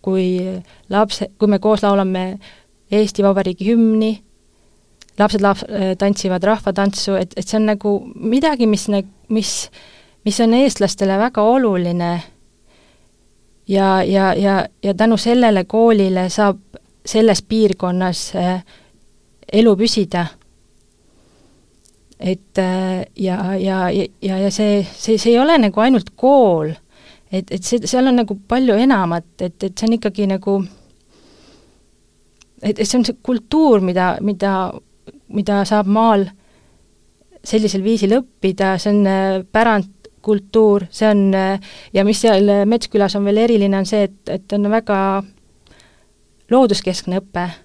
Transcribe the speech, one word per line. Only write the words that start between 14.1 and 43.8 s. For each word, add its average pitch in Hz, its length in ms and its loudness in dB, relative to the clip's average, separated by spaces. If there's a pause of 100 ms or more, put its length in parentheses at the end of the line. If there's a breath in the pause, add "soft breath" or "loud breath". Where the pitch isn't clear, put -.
ja, 196 220 2 (240)
ja 196 120 -2
tänu 220 220 2
sellele 226 480 2
koolile 196 640 2
saab 202 320 0 (460)
selles 220 360 2
piirkonnas, 185 840 -2 (100)
äh, 180 280 -4 (880 soft breath)
elu 214 240 4
püsida. 185 500 0 (1900 soft breath)
Et, - 380 -6
äh, 185 460 -2 (120)
ja, 185 400 -4
ja, 185 340 -2
ja, - 160 -2 (160)
ja, 190 160 -4
ja 196 120 0
see, 208 340 0 (120)
see, 220 220 0
see 233 160 2
ei 233 40 4
ole 302 220 4
nagu 208 200 0
ainult 233 360 2
kool. 196 560 4 (600 soft breath)
Et, 190 180 -6
et 185 160 -8
see, 233 220 -2
seal 254 200 0
on 247 140 2
nagu 202 140 -4 (120)
palju 240 300 2
enamat, 190 480 2 (160)
et, 175 140 -8 (100)
et 190 80 -8
see 220 140 -2
on 233 80 2
ikkagi 208 340 -4
nagu, 196 300 -2 (2000 soft breath)
et, 202 160 -2
et 220 80 -10
see 247 140 -2
on 220 40 0
see 247 220 -6
kultuur, 254 580 2
mida, 180 380 0
mida, 196 320 -2 (800)
mida 202 320 -2
saab 208 240 0
maal 214 380 2 (1160 soft breath)
sellisel 208 400 -2
viisil 214 360 2
õppida, 190 600 -2
see 208 140 0
on, 208 160 4
äh, 190 320 0 (100)
pärandkultuur, 208 1400 0
see 214 160 2
on, 202 160 4 (100)
äh, 190 380 -4 (180 loud breath)
ja 196 140 2
mis 208 160 0
seal, 208 260 4
äh, 202 220 2
Metskülas 208 480 0
on 202 100 -2
veel 214 140 2
eriline, 196 400 2